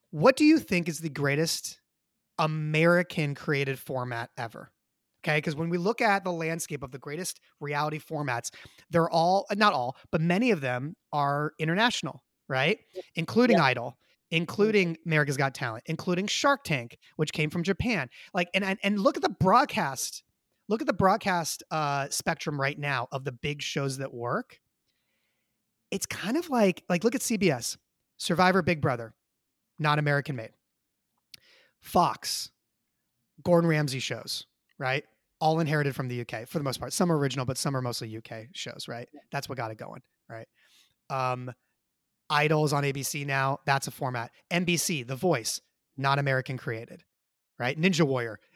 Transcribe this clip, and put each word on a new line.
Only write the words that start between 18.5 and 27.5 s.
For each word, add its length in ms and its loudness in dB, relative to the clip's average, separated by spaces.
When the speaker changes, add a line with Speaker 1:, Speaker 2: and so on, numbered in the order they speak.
Speaker 1:
and, 100 0
and, 200 -2
and 160 0
look 160 2
at 80 -4
the 40 2
broadcast, 920 2
look 120 0
at 60 -4
the 60 0
broadcast, 800 2
uh, 360 0
spectrum 520 -4
right 180 -2
now 320 -2
of 140 -8
the 80 -4
big 300 -6
shows 360 -4
that 160 -8
work. 460 -4
It's 160 -4
kind 300 -4
of 140 -2
like, 380 4
like, 140 0
look 140 2
at 60 -2
C 140 -2
B 140 4